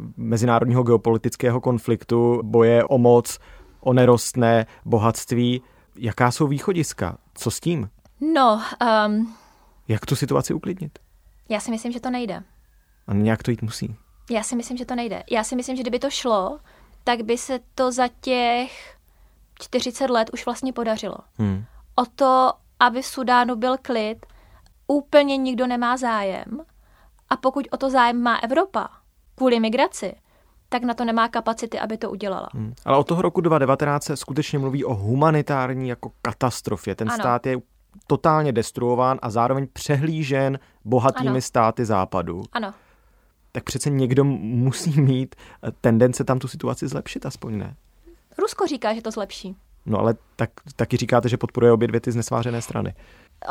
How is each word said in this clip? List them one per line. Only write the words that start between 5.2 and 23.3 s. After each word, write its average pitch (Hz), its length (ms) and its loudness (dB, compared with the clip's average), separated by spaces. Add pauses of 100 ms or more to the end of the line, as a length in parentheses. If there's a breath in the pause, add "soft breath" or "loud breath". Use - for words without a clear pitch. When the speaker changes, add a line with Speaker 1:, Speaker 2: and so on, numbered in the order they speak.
Speaker 1:
Jaká 120 360 0
jsou 151 160 0
východiska? 143 720 -2 (180)
Co - 160 -4
s - 80 -6
tím? 147 300 -2 (440)
Speaker 2:
No, 233 280 4 (180)
ehm, 220 540 2 (540 loud breath)
Speaker 1:
Jak 110 180 -2
tu 139 100 -2
situaci 139 380 0
uklidnit? 160 460 -8 (500)
Speaker 2:
já 208 100 -2
si 240 120 -8
myslím, 226 200 -6
že 240 80 -8
to 254 100 -8
nejde. 240 340 -8 (640)
Speaker 1:
A 104 60 -6
nějak 107 300 0
to 123 80 -2
jít 113 100 -4
musí. 110 340 -8 (360)
Speaker 2:
Já 208 120 -2
si 247 120 -6
myslím, 240 220 -6
že 247 80 -10
to 254 100 -6
nejde. 226 360 -6
Já 214 120 0
si 254 120 -6
myslím, 247 200 -4
že 262 80 -6
kdyby 240 160 -2
to 277 100 -2
šlo, 220 500 -2 (440 soft breath)
tak 240 180 0
by 233 160 -2
se 254 220 -6 (160)
to 254 160 0
za 247 160 0 (140)
těch 247 760 -2 (640)
čtyřicet 254 480 -2
let 226 240 2
už - 120 -8
vlastně 247 280 -6
podařilo. 220 440 -4 (200)
Speaker 1:
Hmm. 101 260 -2 (320 soft breath)
Speaker 2:
O 247 100 2 (100)
to, 262 380 4 (260)
aby 247 220 4
v - 40 -6
Sudánu 247 500 2